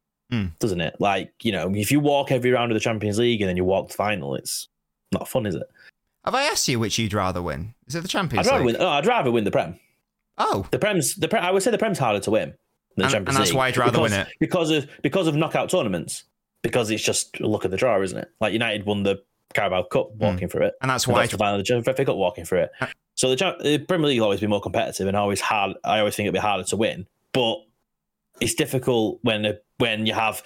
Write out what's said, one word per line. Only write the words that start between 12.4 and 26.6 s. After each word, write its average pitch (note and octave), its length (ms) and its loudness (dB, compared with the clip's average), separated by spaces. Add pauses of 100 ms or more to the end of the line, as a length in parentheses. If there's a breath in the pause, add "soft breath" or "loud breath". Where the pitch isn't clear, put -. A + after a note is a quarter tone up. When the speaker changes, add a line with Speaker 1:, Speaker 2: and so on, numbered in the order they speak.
Speaker 2:
than - 60 -18 (400)
the - 80 0
Speaker 1:
And, C3 80 2
Speaker 2:
Champions G#2 240 0
Speaker 1:
and C3+ 80 4
that's - 80 2
Speaker 2:
League C3+ 60 2
Speaker 1:
why C3 100 2
I'd B2 100 0
rather A#2+ 140 4
Speaker 2:
because, A2 200 4
Speaker 1:
win G2+ 100 2
it. - 60 -4 (120)
Speaker 2:
because D#3+ 320 0
of, C#3+ 180 0 (140 loud breath)
because E3 240 2
of D3+ 80 2
knockout D3 340 0
tournaments. G#2+ 540 -2 (400)
Because A#2 260 0
it's A2 140 -2
just - 360 -2
luck G#2+ 260 0
of F#2 60 -2
the F#2+ 60 -4
draw, G#2 240 4
isn't F#2+ 160 -4
it? - 140 -10 (100)
Like, G#2+ 120 2
United G#2+ 340 -2
won G2+ 160 0
the G2 180 0 (320)
Carabao F#2 300 0
Cup - 280 -2
Speaker 1:
Hmm. A2+ 80 -18
Speaker 2:
walking F#2+ 300 0
through D#2 160 0
it. - 160 0
Speaker 1:
And C3 100 0
that's B2 140 0
Speaker 2:
And B2 80 2
Speaker 1:
why A#2+ 100 4
Speaker 2:
got A#2 60 0
to - 80 -8
the - 20 -2
final G2+ 200 0
of G2 60 -4
the B2 100 2 (160)
F C3 80 -2
A C#3 60 2
Cup C3+ 120 0
walking F2+ 260 -2
through F2+ 200 0
it. - 80 -6 (100)
Speaker 1:
Uh, C3 60 -4 (280 loud breath)
Speaker 2:
So C3 140 0
the C3 80 2
Cha-, F#3+ 260 0
the D3 160 2
Premier D#3 300 0
League B2+ 100 2
will A2 60 4
always G2 160 2
be G#2+ 60 0
more G#2 140 2
competitive F#2+ 460 -2
and G2 80 0
always G2+ 260 2
hard. G2 340 0 (100)
I G#2+ 140 2
always G#2 160 0
think G#2 120 -2
it'll E2+ 60 0
be F#2 60 2
harder F#2+ 260 -2